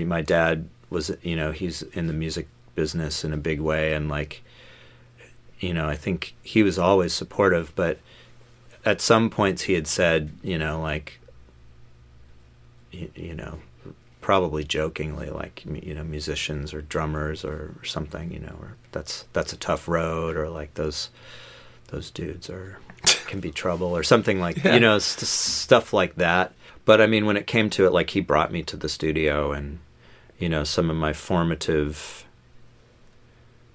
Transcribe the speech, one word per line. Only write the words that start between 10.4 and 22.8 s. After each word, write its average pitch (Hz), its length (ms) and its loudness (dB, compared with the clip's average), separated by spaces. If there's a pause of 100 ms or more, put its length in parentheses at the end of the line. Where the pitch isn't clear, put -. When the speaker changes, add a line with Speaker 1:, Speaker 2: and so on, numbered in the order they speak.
Speaker 1:
you 90 120 -2
know, 78 240 -2
like, 78 380 -6 (1700)
y-, 85 240 -10
you 82 180 -10
know, - 240 -10 (640)
probably 85 440 4
jokingly, 76 640 -4
like, - 360 -10
m-, 76 160 -6
you 78 120 -10
know, 78 100 -8
musicians 76 720 -6
or 76 80 -8
drummers 78 600 -4
or, 76 360 -8
or - 40 -16
something, 80 480 -8
you - 60 -10
know, - 220 -12
or - 160 -16 (160)
that's, - 400 -8
that's 82 200 -2
a - 40 -10
tough - 320 -4
road, 82 480 0
or, 78 120 -2
like, 78 260 -10
those, 78 360 -4 (760)
those - 220 -10
dudes 82 400 -10
are, 95 280 -14 (480)